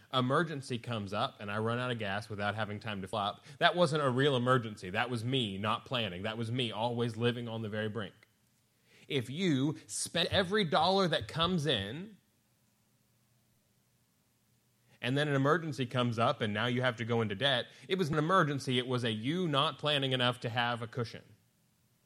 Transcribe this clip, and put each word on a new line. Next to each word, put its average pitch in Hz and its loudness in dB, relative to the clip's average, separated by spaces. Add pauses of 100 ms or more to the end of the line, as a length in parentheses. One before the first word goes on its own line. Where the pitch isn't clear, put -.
(120)
emergency 135 0
comes 104 -6
up 117 -2
and 104 -8
I 104 -2
run 113 0
out 127 -4
of 120 -4
gas 104 -4
without 104 -2
having 104 -4
time 104 -8
to 92 -8
fill 110 -2
up, 101 -2 (140)
that 165 4
wasn't 160 2
a 135 4
real 135 4
emergency. 120 2
That 117 0
was 117 -4
me 120 -2
not 107 -2
planning. 101 -4
That 110 -4
was 113 -4
me 123 -2
always 117 -2
living 120 0
on 113 -6
the 110 -6
very 107 -2
brink. 104 -6 (960)
If 127 -2
you 151 0 (100)
spend - -4
every 196 2
dollar 175 4
that 143 -2
comes 165 0
in, 135 -2 (3000)
and 127 0
then 151 2
an 139 2
emergency 143 2
comes 120 0
up 123 2
and 107 0
now 107 0
you 123 0
have 127 2
to 117 -6
go 117 2
into 104 -2
debt, 123 0 (200)
it 185 -2
was 160 0
an 156 2
emergency. 147 2
It 123 0
was 123 0
a 113 0
you 143 -2
not 143 2
planning 139 0
enough 123 2
to 127 -6
have 120 0
a 113 -8
cushion, - -6 (840)